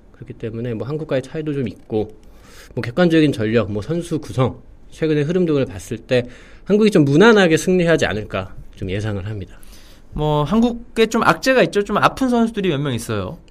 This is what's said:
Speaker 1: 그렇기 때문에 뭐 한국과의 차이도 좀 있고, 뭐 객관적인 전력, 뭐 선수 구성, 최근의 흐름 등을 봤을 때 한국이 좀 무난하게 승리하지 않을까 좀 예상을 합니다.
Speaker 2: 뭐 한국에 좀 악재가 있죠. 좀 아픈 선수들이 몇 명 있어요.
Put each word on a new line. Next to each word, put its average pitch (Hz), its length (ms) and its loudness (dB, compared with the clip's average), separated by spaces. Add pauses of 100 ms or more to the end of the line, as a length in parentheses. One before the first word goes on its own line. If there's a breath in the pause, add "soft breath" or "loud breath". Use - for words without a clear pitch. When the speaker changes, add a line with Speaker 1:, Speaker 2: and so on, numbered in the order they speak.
(120)
Speaker 1:
그렇기 117 220 -18
때문에 117 400 -8
뭐 113 120 -8
한국과의 147 360 -4
차이도 151 320 -8
좀 131 140 -4
있고, 107 400 -6 (680 soft breath)
뭐 123 80 -6
객관적인 156 500 2
전력, 110 400 0
뭐 104 100 -6
선수 165 360 -6
구성, - 420 -4 (300)
최근의 151 340 -2
흐름 180 200 0
등을 143 220 0
봤을 104 320 -10
때 123 260 -2 (400 loud breath)
한국이 208 260 4
좀 175 140 6
무난하게 175 520 6
승리하지 170 500 2
않을까 101 480 -6 (220)
좀 95 140 -8
예상을 101 360 -4
합니다. 104 320 -12 (540 soft breath)
Speaker 2:
뭐 151 320 0
한국에 226 640 0
좀 226 160 0
악재가 254 420 4
있죠. 202 180 0
좀 202 160 -2
아픈 147 320 0
선수들이 226 400 0
몇 139 100 0
명 143 140 -2
있어요. 107 440 -6 (120)